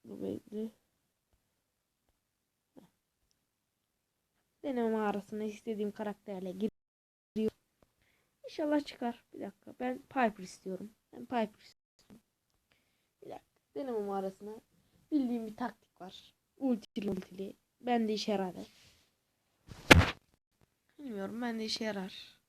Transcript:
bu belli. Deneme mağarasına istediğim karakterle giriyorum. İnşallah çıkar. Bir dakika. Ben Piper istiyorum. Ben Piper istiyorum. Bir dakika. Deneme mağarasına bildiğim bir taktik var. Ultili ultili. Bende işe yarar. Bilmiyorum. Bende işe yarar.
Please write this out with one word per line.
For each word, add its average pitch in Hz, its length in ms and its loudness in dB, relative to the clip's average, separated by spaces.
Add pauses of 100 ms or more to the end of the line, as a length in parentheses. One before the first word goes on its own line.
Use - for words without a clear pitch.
bu - 180 -12
belli. 214 500 -6 (4000)
Deneme 240 280 0
mağarasına 214 540 0
istediğim 208 480 -4
karakterle 202 600 -6
giriyorum. - 1000 -4 (920)
İnşallah 302 400 2
çıkar. - 400 -6 (100)
Bir - 60 -12
dakika. - 400 -12
Ben 254 180 -2
Piper 226 440 0
istiyorum. 190 480 -10 (220)
Ben 247 80 -14
Piper 233 400 -4
istiyorum. - 600 -20 (1040)
Bir - 80 -14
dakika. - 300 -16 (140)
Deneme 262 240 -4
mağarasına 202 600 -4 (520)
bildiğim 247 340 2
bir 214 100 -10
taktik - 440 -8
var. - 340 -16 (220)
Ultili 220 540 0
ultili. 185 460 -6 (240)
Bende 233 320 2
işe 208 200 0
yarar. 190 220 0 (2500)
Bilmiyorum. 220 440 -6
Bende 226 220 -4
işe 220 200 -4
yarar. 202 540 -6 (100)